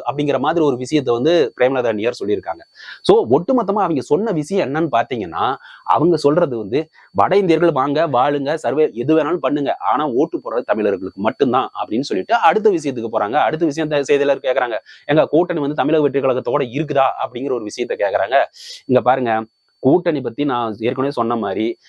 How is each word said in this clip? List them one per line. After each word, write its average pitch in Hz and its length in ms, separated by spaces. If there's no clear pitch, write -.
அப்படிங்கிற 139 360
மாதிரி 160 260
ஒரு 131 120
விஷயத்த 127 340
வந்து 139 420
பிரேமலதா 123 380
அணியார் 110 260
சொல்லியிருக்காங்க. - 460
So 185 120
ஒட்டுமொத்தமா 202 520
அவங்க 165 200
சொன்ன 202 300
விஷயம் 165 320
என்னன்னு 147 300
பாத்தீங்கன்னா, 107 520
அவங்க 147 340
சொல்றது 147 400
வந்து, 107 220
"வட 185 220
இந்தியர்கள் 170 340
வாங்க, 151 360
வாழுங்க, 143 460
சர்வே 147 400
எது 127 220
வேணாலும் 156 280
பண்ணுங்க, 135 280
ஆனா 127 240
ஓட்டு 147 260
போடுறது 123 260
தமிழர்களுக்கு 98 580
மட்டும்தான்" 123 540
அப்படின்னு 104 260
சொல்லிட்டு 185 400
அடுத்த 202 280
விஷயத்துக்கு 131 440
போறாங்க. 110 260
அடுத்த 151 260
விஷயம் 156 240
த-, 143 140
செய்தியாளர் 139 420
கேக்குறாங்க, 123 320
"எங்க 147 220
கூட்டணி 170 320
வந்து 147 160
தமிழக 151 260
வெற்றி 139 200
கழகத்தோட 127 420
இருக்குதா?" 139 360
அப்படிங்கிற 127 340
ஒரு 113 140
விஷயத்த 120 300
கேக்குறாங்க. 101 400
இங்க 123 160
பாருங்க, 127 320
கூட்டணி 156 380
பத்தி 123 240
நான் 120 340
ஏற்கனவே 131 320
சொன்ன 120 240
மாதிரி, 104 300